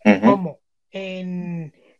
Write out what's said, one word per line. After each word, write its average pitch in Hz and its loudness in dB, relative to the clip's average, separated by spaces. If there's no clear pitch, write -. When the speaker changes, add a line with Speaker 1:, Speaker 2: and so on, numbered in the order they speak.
Speaker 1:
Ujú. 208 6
Speaker 2:
como 196 2
en, 180 -8